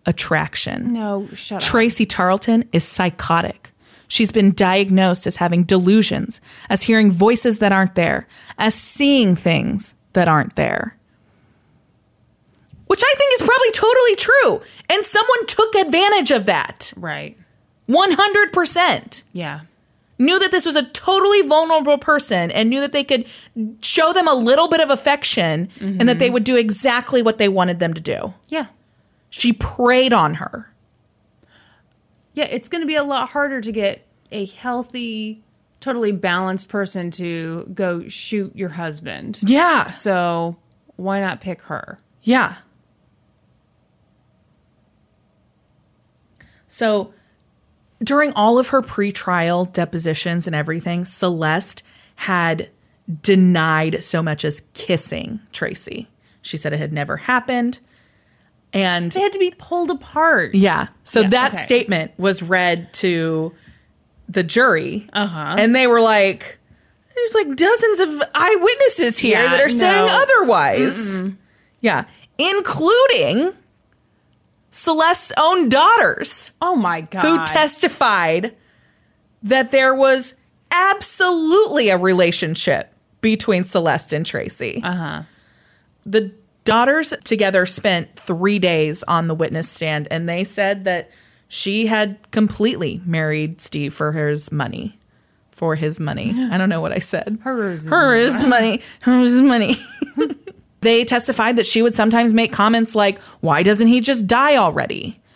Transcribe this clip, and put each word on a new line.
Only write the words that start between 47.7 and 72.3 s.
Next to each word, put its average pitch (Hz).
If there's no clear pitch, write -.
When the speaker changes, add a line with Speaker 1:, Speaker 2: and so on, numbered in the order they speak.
Speaker 1:
during 285
all 226
of 247
her 262
pretrial 180
depositions 170
and 160
everything, 165
Celeste 165
had 170
denied 160
so 165
much 151
as 147
kissing -
Tracy. -
She -
said 151
it 147
had 151
never 147
happened. 247
And 175
Speaker 2:
They 370
had 403
to 392
be 359
pulled 349
apart. 294
Speaker 1:
Yeah. 190
So -
Speaker 2:
Yeah, 196
Speaker 1:
that 247
Speaker 2:
okay. -
Speaker 1:
statement 202
was 185
read 175
to 165
the 185
jury. 208
Speaker 2:
Uh-huh. 170
Speaker 1:
And 226
they 262
were 233
like, 208
"There's, 466
like, 302
dozens 415
of 302
eyewitnesses 359
here 226
Speaker 2:
Yeah, 240
Speaker 1:
that -
are 285
saying 370
Speaker 2:
no. -
Speaker 1:
otherwise." 190
Speaker 2:
Mm-mm. 190
Speaker 1:
Yeah. 180